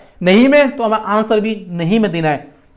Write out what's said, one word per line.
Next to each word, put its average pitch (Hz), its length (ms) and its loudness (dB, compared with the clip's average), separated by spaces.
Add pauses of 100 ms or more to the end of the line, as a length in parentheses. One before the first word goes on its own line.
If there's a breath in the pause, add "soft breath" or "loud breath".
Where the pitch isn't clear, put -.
(240 loud breath)
नहीं 202 260 4
में 285 280 2
तो 240 60 -4
हमें 214 140 0
आंसर 214 420 -2
भी 202 300 -4
नहीं 170 300 -2
में 202 120 0
देना 165 180 -2
है। 139 180 -4 (300 soft breath)